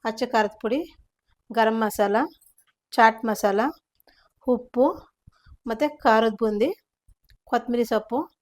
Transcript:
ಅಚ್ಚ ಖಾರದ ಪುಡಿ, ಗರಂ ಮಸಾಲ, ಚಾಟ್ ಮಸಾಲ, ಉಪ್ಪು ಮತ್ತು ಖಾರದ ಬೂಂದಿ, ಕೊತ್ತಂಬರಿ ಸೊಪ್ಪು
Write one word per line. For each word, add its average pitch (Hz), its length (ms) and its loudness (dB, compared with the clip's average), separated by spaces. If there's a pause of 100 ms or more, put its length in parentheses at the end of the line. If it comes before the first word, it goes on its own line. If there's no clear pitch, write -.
ಅಚ್ಚ 226 240 -4
ಖಾರದ 214 280 0
ಪುಡಿ, 240 180 -2 (760)
ಗರಂ 220 260 2
ಮಸಾಲ, 208 340 0 (800)
ಚಾಟ್ 226 220 6 (100)
ಮಸಾಲ, 202 320 0 (920)
ಉಪ್ಪು 247 320 0 (840)
ಮತ್ತು 226 160 -2 (180)
ಖಾರದ 220 380 4
ಬೂಂದಿ, 214 280 0 (800)
ಕೊತ್ತಂಬರಿ 240 400 -2
ಸೊಪ್ಪು 226 300 -2 (220)